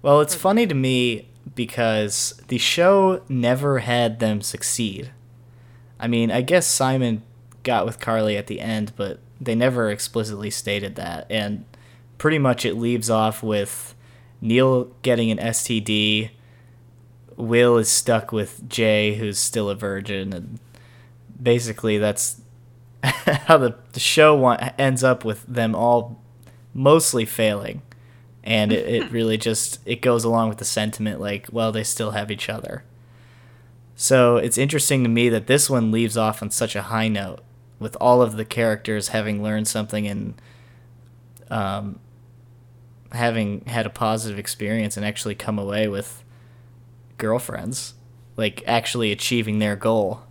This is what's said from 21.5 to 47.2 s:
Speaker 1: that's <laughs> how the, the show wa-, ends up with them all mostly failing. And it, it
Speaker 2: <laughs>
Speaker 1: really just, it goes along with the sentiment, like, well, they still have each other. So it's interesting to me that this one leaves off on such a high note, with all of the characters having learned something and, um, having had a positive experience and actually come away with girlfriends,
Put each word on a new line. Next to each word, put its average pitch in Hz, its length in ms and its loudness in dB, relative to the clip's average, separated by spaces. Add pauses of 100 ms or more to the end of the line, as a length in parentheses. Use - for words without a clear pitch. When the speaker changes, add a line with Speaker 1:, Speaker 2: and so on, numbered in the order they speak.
Speaker 1:
that's 104 420 -2 (320)
<laughs> - 320 -16
how - 540 4
the, 123 180 2 (160)
the - 80 -10
show 151 360 6
wa-, 127 420 2
ends 131 260 2
up 127 220 2
with 110 200 -6
them 113 300 -2
all 120 460 0 (520)
mostly 135 520 4
failing. 107 560 -2 (600)
And 107 300 2
it, - 160 0
it 113 240 -2
Speaker 2:
<laughs> - 0 -
Speaker 1:
really 113 260 0
just, - 480 -4
it 117 160 -4
goes 120 220 2
along 113 260 2
with 107 100 -6
the 98 60 -10
sentiment, 107 540 -4
like, 101 320 -6
well, 113 220 -2
they 110 100 -4
still 107 280 -4
have 104 200 -4
each - 180 -6
other. - 340 -10 (1120)
So 120 420 4
it's 117 200 0
interesting 139 460 2
to 120 60 2
me 117 200 4
that 110 180 0
this 139 220 4
one 113 220 2
leaves 113 240 0
off 110 260 0
on 107 100 -6
such - 240 -2
a 101 80 -4
high 110 260 -2
note, 98 320 -6 (380)
with - 200 -8
all 123 220 6
of 107 160 2
the 110 80 -4
characters 107 640 -2
having 104 340 -2
learned 107 240 -2
something 107 400 -4
and, 104 340 -8 (1120)
um, 101 480 -6 (1120)
having 113 540 -2
had 117 200 -2
a 104 40 -6
positive 110 500 -4
experience 107 560 -4
and 104 100 -6
actually 104 300 -6
come 107 240 -6
away 104 280 -2
with 101 360 -8 (920)
girlfriends, 110 800 -4 (420)